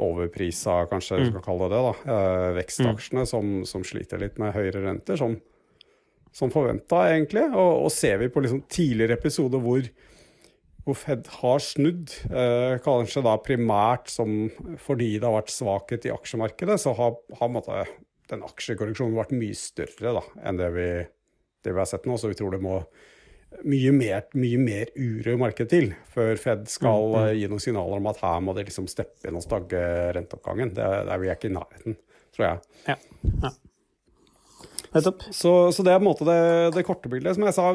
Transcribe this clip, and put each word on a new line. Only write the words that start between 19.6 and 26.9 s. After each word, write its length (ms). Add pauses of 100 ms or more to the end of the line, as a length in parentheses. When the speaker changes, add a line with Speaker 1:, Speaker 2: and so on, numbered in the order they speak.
Speaker 1:
større 560
da, 80 (160)
enn 180
det 140
vi, 160 (800)
det 80
vi 80
har 20
sett 220
nå. 80
Så 160
vi 80
tror 160
det 80
må 160 (800)
mye 320
mer, 320 (160)
mye 240
mer 320
uro 400
i 80
markedet 320
til 160 (240)
før 240
Fed 320
skal, 380